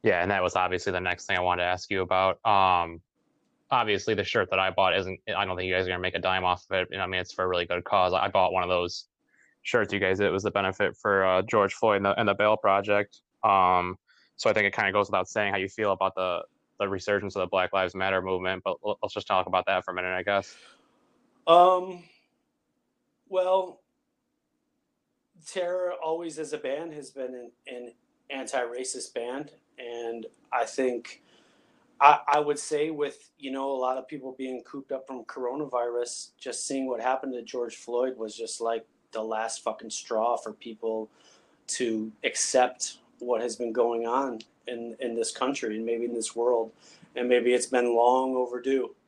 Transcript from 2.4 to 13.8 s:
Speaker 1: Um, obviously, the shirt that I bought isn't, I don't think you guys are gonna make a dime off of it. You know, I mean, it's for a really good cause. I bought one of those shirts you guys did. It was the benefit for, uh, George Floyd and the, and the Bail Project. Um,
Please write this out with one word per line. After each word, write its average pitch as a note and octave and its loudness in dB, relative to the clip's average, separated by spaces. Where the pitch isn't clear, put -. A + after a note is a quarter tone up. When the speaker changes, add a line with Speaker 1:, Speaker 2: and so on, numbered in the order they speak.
Speaker 1:
Um, F2+ 4
obviously, A2 0
the G2+ 0
shirt G2 0
that F#2+ 0
I F#2+ 2
bought F#2 2
isn't, F#2 -4
I G2+ 0
don't F#2 -4
think F#2 -4
you F2+ 0
guys F#2 2
are F2+ -4
gonna F#2 -4
make F#2 -4
a F#2 -2
dime F#2 0
off F2+ 0
of F#2+ -2
it. F2+ 0
You - -8
know, F#2+ -2
I F#2 -2
mean, F#2 -2
it's F2+ -10
for F#2 -2
a - 0
really F2 0
good F2 -4
cause. F#2 2
I F#2+ 2
bought F#2 2
one F2+ 0
of F2 -2
those F2+ -2
shirts G#2+ 0
you G2+ 0
guys F#2+ 2
did. G2+ 2
It E2 4
was G2 0
the G#2 0
benefit G2 0
for, G2 2
uh, F#2 4
George G2+ 2
Floyd G#2+ 4
and G2 0
the, G2 2
and A2 2
the G2+ 4
Bail G#2+ 4
Project. G2+ 2
Um, F#2 4